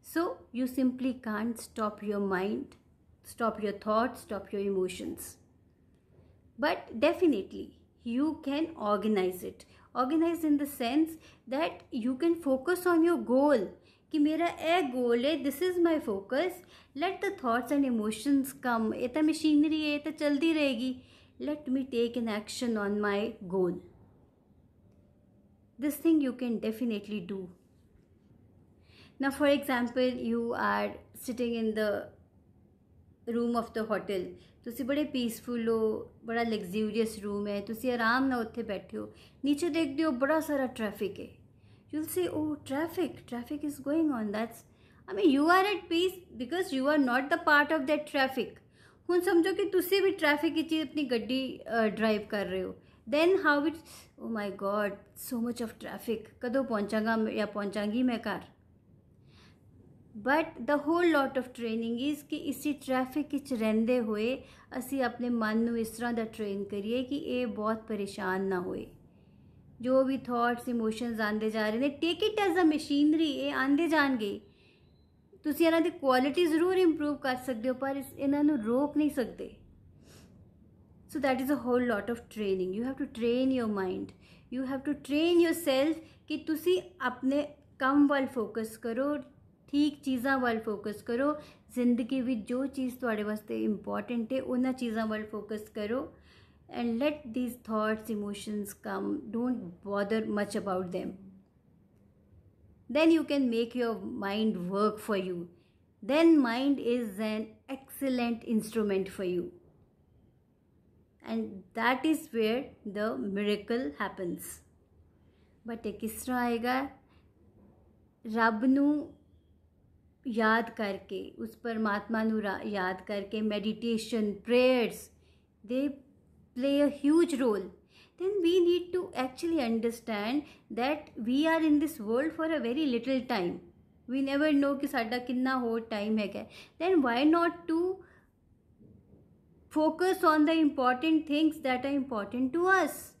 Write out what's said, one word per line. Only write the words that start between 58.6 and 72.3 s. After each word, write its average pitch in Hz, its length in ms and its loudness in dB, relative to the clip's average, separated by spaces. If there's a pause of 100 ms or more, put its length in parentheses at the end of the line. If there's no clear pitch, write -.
But 269 280 2 (160)
the 285 160 0
whole 339 300 2
lot 269 300 2
of 254 60 -2
training 233 540 -4 (140)
is 294 180 -6
ਕਿ 311 60 -4
ਇਸੀ 294 380 -4
ਟ੍ਰੈਫਿਕ 262 600 -2
ਵਿੱਚ 269 200 -4
ਰਹਿੰਦੇ 226 460 2
ਹੋਏ 220 440 -2 (340)
ਅਸੀਂ 254 260 -4
ਆਪਣੇ 240 260 -4
ਮਨ 220 280 0
ਨੂੰ 233 220 0
ਇਸ 220 80 -2
ਤਰ੍ਹਾਂ 240 260 -6
ਦਾ 226 100 -2
ਟ੍ਰੇਨ 208 400 -6
ਕਰੀਏ 208 400 -4
ਕਿ 254 120 -6
ਇਹ 247 320 -2
ਬਹੁਤ 214 300 -2
ਪਰੇਸ਼ਾਨ 202 640 -4
ਨਾ 190 180 0
ਹੋਏ। 185 280 -6 (920)
ਜੋ 262 220 4
ਵੀ 262 140 0
ਥਾਟਸ, 240 520 -2
ਇਮੋਸ਼ਨਸ 226 500 -2
ਆਉਂਦੇ 214 300 0
ਜਾ 214 200 0
ਰਹੇ 220 100 -2
ਨੇ, 277 80 2
take 339 420 0
it 415 220 0